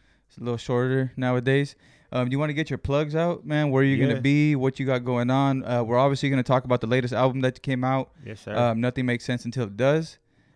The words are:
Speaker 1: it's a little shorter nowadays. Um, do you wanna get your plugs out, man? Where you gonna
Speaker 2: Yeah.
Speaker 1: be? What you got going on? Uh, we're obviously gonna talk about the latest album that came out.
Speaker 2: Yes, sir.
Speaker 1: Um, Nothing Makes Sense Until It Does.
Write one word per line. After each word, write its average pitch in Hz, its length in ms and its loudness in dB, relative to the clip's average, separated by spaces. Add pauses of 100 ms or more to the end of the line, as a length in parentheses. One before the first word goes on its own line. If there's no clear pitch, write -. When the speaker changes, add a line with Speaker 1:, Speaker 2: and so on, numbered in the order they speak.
(280)
Speaker 1:
it's - 120 -20
a - 20 -14
little 120 160 -4
shorter 127 580 0
nowadays. 131 600 0 (360)
Um, 123 180 -2
do 131 40 -2
you 139 40 0
wanna 151 160 -2
get 151 160 -4
your 135 80 -4
plugs 147 380 -2
out, 170 280 -2
man? 151 280 0
Where 135 120 4
you 135 140 4
gonna 139 180 2
Speaker 2:
Yeah. 131 40 -4
Speaker 1:
be? 147 360 4
What 131 240 -2
you 135 60 -2
got 127 180 0
going 123 280 0
on? 135 340 2
Uh, 120 180 0
we're 120 140 0
obviously 139 320 2
gonna 131 140 2
talk 127 200 2
about 123 160 0
the 110 80 -4
latest 123 240 0
album 131 300 0
that 127 220 -2
came 127 200 -2
out. 131 280 -2 (120)
Speaker 2:
Yes, 107 180 -16
sir. 104 140 -8
Speaker 1:
Um, 117 260 0
Nothing 123 260 -2
Makes 120 160 -2
Sense 123 220 -4
Until 120 200 -4
It 98 120 -10
Does. 151 420 0 (360)